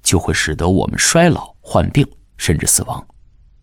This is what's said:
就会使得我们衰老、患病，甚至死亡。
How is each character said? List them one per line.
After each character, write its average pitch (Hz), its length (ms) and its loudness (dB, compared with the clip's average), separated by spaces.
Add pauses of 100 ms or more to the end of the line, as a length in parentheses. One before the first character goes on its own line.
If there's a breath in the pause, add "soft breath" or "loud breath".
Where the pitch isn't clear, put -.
就 - 160 2
会 80 160 -4
使 76 220 -4
得 85 120 -2
我 92 200 2
们 - 100 -6
衰 170 300 4
老、 - 320 -2
患 87 300 0
病， 143 160 2 (300)
甚 80 220 -2
至 - 80 -6
死 - 160 0
亡。 - 240 -10 (560)